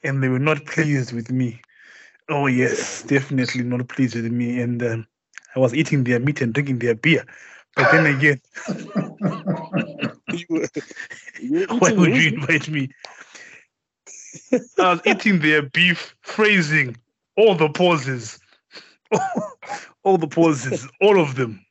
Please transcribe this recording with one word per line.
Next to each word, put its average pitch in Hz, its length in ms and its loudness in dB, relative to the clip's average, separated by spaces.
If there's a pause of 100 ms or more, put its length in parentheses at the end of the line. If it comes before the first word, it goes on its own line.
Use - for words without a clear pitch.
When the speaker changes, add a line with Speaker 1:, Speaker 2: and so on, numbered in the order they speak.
Speaker 1:
and 139 200 -2
they 131 60 0
were 127 100 0
not 151 260 0
pleased 143 480 -2
with 117 180 -8
me. 123 300 -2 (720)
Oh, 143 160 0
yes, - 560 0
definitely 131 640 0
not 123 240 -4
pleased 120 260 -2
with 117 180 -4
me. 123 300 -2
And, 120 200 -2
um, 113 240 -4 (480)
I 131 40 -2
was 123 160 2
eating 143 300 2
their 120 160 2
meat 147 200 -2
and 117 140 -2
drinking 139 240 -2
their 117 160 0
beer. 139 320 0 (500)
But - 140 4
then 160 160 6
again, 143 340 2 (260)
<laughs> - 460 -6 (1200)
Speaker 2:
You 170 160 -8
were, 160 200 -2 (720)
you 196 280 -2
were 226 100 -2
Speaker 1:
why - 100 6
Speaker 2:
eating 208 120 2
Speaker 1:
would 170 100 6
you 240 40 2 (160)
Speaker 2:
meat? - 40 -4
Speaker 1:
invite 147 360 -2
me? 139 180 -4 (1900)
I 185 140 4
was 170 120 0
eating 190 360 2
their 151 220 4
beef, 170 600 0
phrasing, 156 720 0 (400)
all 208 180 6
the 156 140 2
pauses. 135 680 0 (720)
<laughs> 453 80 2 (840)
All 190 140 4
the 165 80 -2
pauses, 139 640 0 (120)
all 196 200 6
of 135 160 -2
them. 113 340 -6